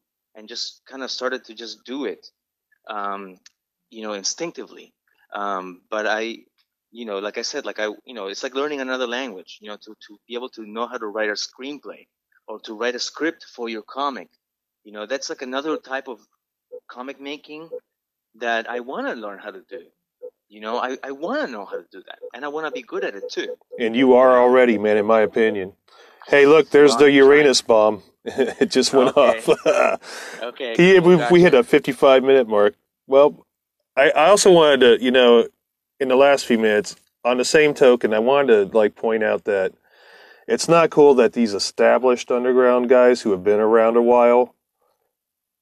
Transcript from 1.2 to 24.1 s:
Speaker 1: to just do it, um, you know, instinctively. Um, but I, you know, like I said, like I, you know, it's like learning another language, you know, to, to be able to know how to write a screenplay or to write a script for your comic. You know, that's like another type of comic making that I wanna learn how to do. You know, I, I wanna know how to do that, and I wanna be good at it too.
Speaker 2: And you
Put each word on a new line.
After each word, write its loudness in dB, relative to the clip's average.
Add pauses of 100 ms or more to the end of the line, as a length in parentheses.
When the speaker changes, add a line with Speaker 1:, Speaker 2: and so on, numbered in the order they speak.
Speaker 1:
to -20
just -20
do -12
it, -12 (600)
um, -14 (520)
you -18
know, -10
instinctively. -14 (420)
Um, -10 (100)
but -6
I, -8 (460)
you -18
know, -8
like -10
I -8
said, -10
like -14
I, -6 (180)
you -20
know, -14
it's -14
like -12
learning -8
another -8
language, -12
you -20
know, -18
to, -20 (100)
to -20 (100)
be -14
able -12
to -20
know -10
how -12
to -14
write -6
a -4
screenplay -16 (400)
or -16
to -16
write -6
a -12
script -10 (100)
for -12
your -12
comic. -10 (560)
You -20
know, -14
that's -10
like -14
another -8
type -14
of -18 (680)
comic -18
making -18 (680)
that -6
I -10
wanna -10
learn -14
how -18
to -18
do. -18 (680)
You -20
know, -10
I, -8
I -14
wanna -10
know -14
how -14
to -16
do -20
that, -20 (140)
and -16
I -12
wanna -10
be -14
good -14
at -8
it -14
too. -12 (240)
Speaker 2:
And -4
you 4